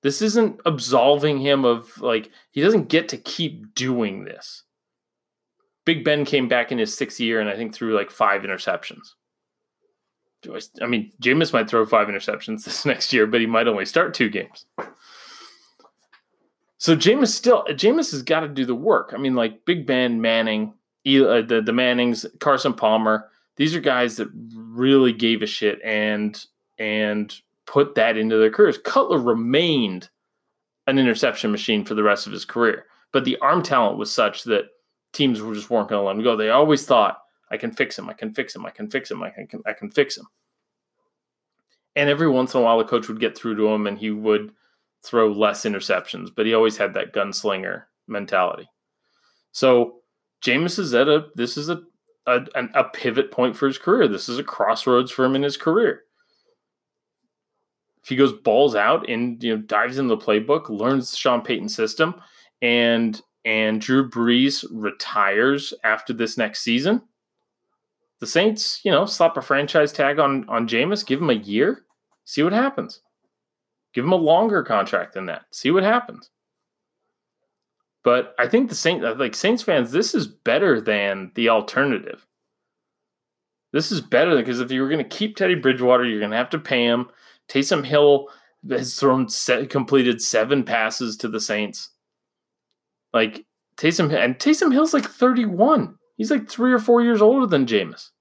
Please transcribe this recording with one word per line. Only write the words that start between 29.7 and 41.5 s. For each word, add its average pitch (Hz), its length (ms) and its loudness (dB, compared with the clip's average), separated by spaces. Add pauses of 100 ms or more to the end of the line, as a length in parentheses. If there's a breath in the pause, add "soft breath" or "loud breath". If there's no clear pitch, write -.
an 135 120 2
interception 120 520 0
machine 104 340 -2
for 110 100 -6
the 107 80 0
rest 101 240 2
of 101 60 -12
his 98 120 -12
career, - 420 -2 (260 soft breath)
but 127 120 0
the 131 140 -2
arm - 240 2
talent 113 340 0
was 107 160 -6
such 107 320 0
that 104 220 0 (480)
teams 127 260 0
were 110 140 -8
just 104 160 -10
weren't 107 180 0
gonna 104 140 -2
let 98 140 -2
him 110 60 -4
go. 117 140 2
They 107 140 0
always 143 340 4
thought, 110 380 2 (280)
"I - 60 -8
can 117 160 -8
fix - 260 -6
him, - 100 -14
I - 40 -14
can 110 220 -12
fix 131 200 -8
him, - 120 -16
I - 40 -12
can 107 200 -14
fix 120 200 -8
him, 104 120 -10
I 90 80 -10
can, - 360 -18
I 110 60 -6
can 104 180 -12
fix - 260 0
him." - 100 -18 (1700)